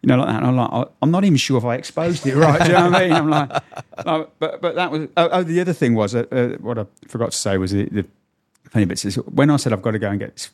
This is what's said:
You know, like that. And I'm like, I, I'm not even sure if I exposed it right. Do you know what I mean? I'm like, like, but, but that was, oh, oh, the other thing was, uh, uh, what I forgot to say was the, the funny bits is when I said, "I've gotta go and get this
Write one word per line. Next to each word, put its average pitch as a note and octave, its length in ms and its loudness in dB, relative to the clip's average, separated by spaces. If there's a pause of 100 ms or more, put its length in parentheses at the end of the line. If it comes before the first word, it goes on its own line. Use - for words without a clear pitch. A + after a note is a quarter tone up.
You C#3+ 60 2
know, C3 100 6
like B2+ 100 0
that. A2 140 -2
And - 40 0
I'm B2+ 100 2
like, A#2+ 140 0
I, B2 140 -2 (160)
I'm D#3 100 2
not F#3 140 2
even E3 140 4
sure C3 180 0
if A#2 80 0
I A#2+ 120 -2
exposed E3 500 -4
it C3 100 -2
right. D#3 240 6
Do E3 80 4
you F3 60 4
know F3 160 4
what F3 100 2
I F#3 40 2
mean? F3 100 0
I'm D3+ 160 0
like, C#3+ 200 0 (540)
like, D#3+ 240 -4 (100)
but, - 220 -6
but F3 140 -4
that E3+ 160 -2
was, D3+ 260 -4
oh, E3+ 160 2
oh, F#3 100 2
the E3+ 200 0
other F3+ 100 -2
thing B2+ 220 2
was, G#2+ 200 0
uh, A#2+ 160 0
uh, B2 180 0 (120)
what A2+ 180 -6
I G#2+ 60 -6 (240)
forgot A2+ 240 -4
to - 60 -6
say G2 180 -2
was F#2 160 0
the, G2 160 0
the G2 160 -2 (640)
funny G#2+ 160 2
bits F#2 220 -4
is G2 80 -4
when - 340 0
I D3 80 4
said, C3 160 0
"I've G2+ 80 -2
gotta A2 180 -2
go G2+ 120 -4
and G2+ 100 -4
get G#2 140 -12
this - 200 -16